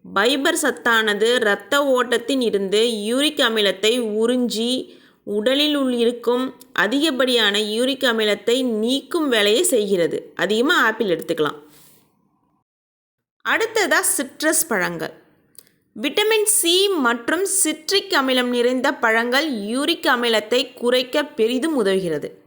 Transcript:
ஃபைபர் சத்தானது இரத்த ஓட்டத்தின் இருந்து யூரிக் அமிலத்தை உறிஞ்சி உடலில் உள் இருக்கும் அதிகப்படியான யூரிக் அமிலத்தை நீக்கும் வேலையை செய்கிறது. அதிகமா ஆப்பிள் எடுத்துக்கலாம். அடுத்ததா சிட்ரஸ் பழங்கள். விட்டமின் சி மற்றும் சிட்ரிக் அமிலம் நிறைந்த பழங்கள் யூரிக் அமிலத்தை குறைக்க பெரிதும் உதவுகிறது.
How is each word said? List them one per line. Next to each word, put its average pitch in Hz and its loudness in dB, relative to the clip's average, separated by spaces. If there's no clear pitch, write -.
ஃபைபர் 269 0
சத்தானது 226 0
இரத்த 226 0
ஓட்டத்தின் 247 0
இருந்து 208 0
யூரிக் 285 0
அமிலத்தை 214 0
உறிஞ்சி 233 0
உடலில் 269 0
உள் 262 0
இருக்கும் 240 0
அதிகப்படியான 247 0
யூரிக் 240 -2
அமிலத்தை 226 0
நீக்கும் 254 -2
வேலையை 220 4
செய்கிறது. 196 0
அதிகமா 220 0
ஆப்பிள் 220 0
எடுத்துக்கலாம். 160 -2
அடுத்ததா 339 0
சிட்ரஸ் - -2
பழங்கள். 175 -2
விட்டமின் 415 0
சி 339 2
மற்றும் 302 0
சிட்ரிக் 370 -2
அமிலம் 254 0
நிறைந்த 247 0
பழங்கள் 240 0
யூரிக் 294 -2
அமிலத்தை 240 0
குறைக்க 254 0
பெரிதும் 254 -2
உதவுகிறது. 180 -2